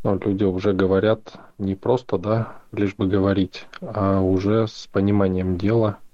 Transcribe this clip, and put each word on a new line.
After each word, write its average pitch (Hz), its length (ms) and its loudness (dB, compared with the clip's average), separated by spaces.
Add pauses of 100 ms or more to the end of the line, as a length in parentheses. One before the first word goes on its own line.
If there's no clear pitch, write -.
ну, 101 140 0
люди 101 260 0
уже 95 300 2
говорят 98 640 2 (180)
не 98 180 -2
просто, 117 420 -2
да, 107 380 -2 (160)
лишь 101 240 -2
бы 101 120 -2
говорить, 98 600 0 (140)
а 98 400 0
уже 98 460 2
с - 200 -14
пониманием 95 720 0
дела 104 400 0 (160)